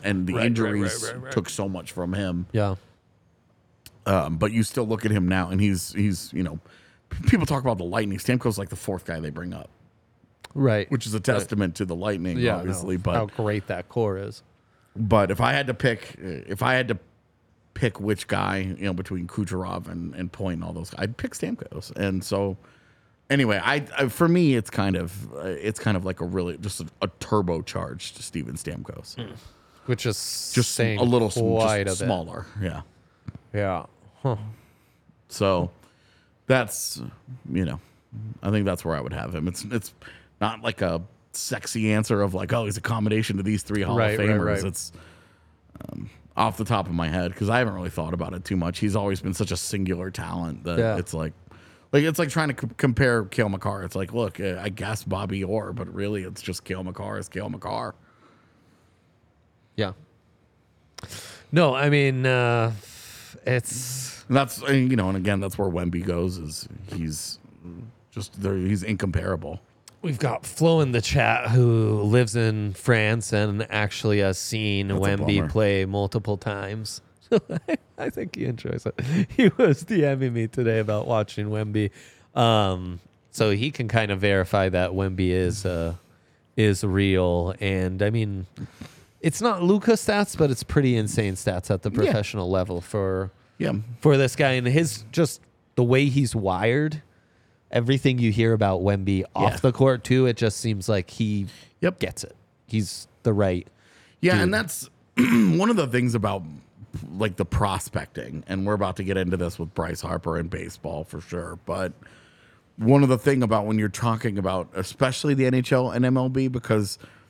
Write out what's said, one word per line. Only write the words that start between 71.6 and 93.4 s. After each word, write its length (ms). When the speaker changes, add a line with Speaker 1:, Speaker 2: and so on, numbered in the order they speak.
Speaker 2:
lives 340
in 380
France 600
and 360
actually 500
has 200
seen 480
Speaker 1:
That's 120
a 40
Speaker 2:
Wemby 360
Speaker 1:
bummer. 100
Speaker 2:
play 360
multiple 520
times. 640
<laughs> 460
I 120
think 260
he 100
enjoys 400
it. 140
<laughs> 300
He 280
was 260
D 180
Ming 180
me 140
today 320
about 280
watching 420
Wemby. 420
Um, 640
so 200
he 200
can 160
kind 240
of 80
verify 500
that 220
Wemby 380
is, 360
uh, 300
is 260
real. 800
And, 400
I 80
mean, 380
it's 200
not 200
Luka 300
stats, 440
but 140
it's 140
pretty 340
insane 380
stats 340
at 140
the 80
Speaker 1:
Yeah. 60
Speaker 2:
professional 520
level 320
for, 480